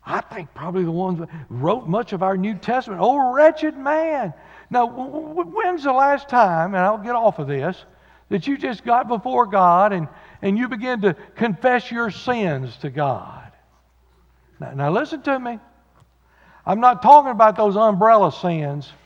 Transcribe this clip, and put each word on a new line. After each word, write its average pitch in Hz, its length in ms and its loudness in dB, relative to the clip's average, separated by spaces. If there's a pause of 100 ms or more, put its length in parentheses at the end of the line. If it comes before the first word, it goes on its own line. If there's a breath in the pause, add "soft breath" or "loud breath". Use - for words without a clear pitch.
(100)
I - 120 -6
think - 320 -16
probably 175 300 -6
the 165 60 -4
ones 180 280 -4
that 165 100 -10 (220 loud breath)
wrote 170 360 -4
much 208 280 -4
of 180 80 -4
our 190 160 0
New 208 160 -4
Testament. 196 480 -4
"Oh, 254 320 0
wretched 311 420 4
man." 285 560 -2 (380 loud breath)
Now, 240 160 2
w-, 254 240 -10
w-, 311 400 -8
when's 359 340 -2
the 277 80 0
last 277 380 0
time, 190 440 0
and 180 80 0
I'll 208 140 0
get 220 180 -8
off 226 240 0
of 143 100 -6
this, 143 360 -4 (460 soft breath)
that 202 160 -4
you 277 100 -2
just 269 260 -6
got 240 260 0
before 240 360 0
God 190 480 4
and, 165 160 -4 (320 loud breath)
and 196 160 0
you 247 120 -2
began 240 340 -4
to 190 120 2 (220 loud breath)
confess 240 540 -2
your 233 200 -4
sins 165 680 -4
to 151 100 -8
God? 131 640 -6 (1040)
Now, 131 140 -14
now 139 180 -2
listen 285 320 -4
to 269 160 -2
me. 240 200 -10 (1040 soft breath)
I'm 202 160 -2
not 247 220 4
talking 277 280 8
about 214 260 4
those 208 200 2
umbrella 208 560 6
sins. 147 580 -4 (160)